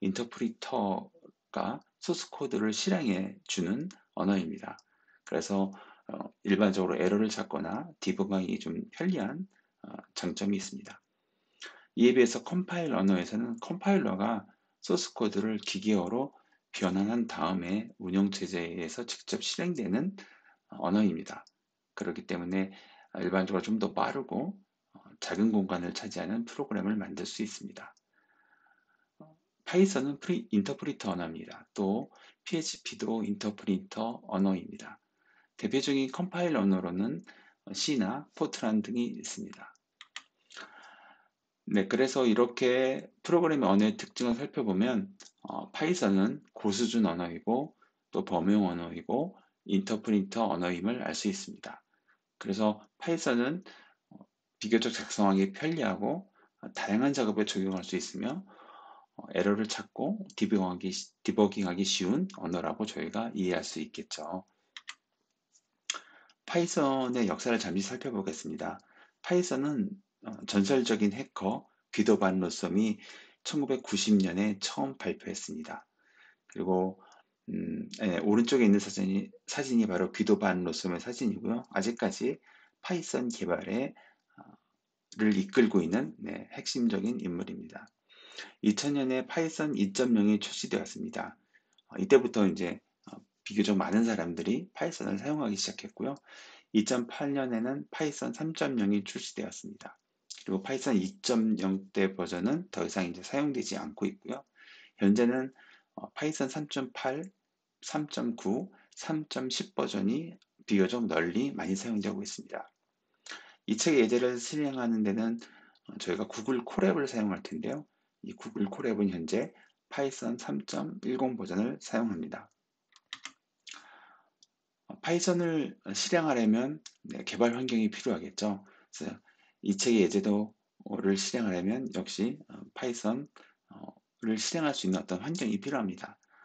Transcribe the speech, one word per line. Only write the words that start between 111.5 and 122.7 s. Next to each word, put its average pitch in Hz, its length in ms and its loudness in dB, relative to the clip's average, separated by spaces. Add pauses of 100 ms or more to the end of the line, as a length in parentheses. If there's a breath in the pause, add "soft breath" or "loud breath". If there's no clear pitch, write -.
많이 87 240 -2
사용되고 101 460 -4
있습니다. - 500 -12 (960 loud breath)
이 110 100 0
책의 147 240 6
예제를 123 380 4
실행하는 127 640 0
데는, 113 360 0 (500 loud breath)
어, - 100 -12
저희가 98 280 -2
구글 117 380 -2
콜랩을 175 420 2
사용할 104 360 -2
텐데요. 127 440 -6 (380)
이 - 80 -10
구글 - 340 -6
콜랩은 101 440 0
현재 90 420 -2 (360 soft breath)
파이썬 123 500 -4
삼 - 280 -6
점 - 380 -6
일공 127 320 0
버전을 107 440 -2
사용합니다. 95 680 -4 (2500 loud breath)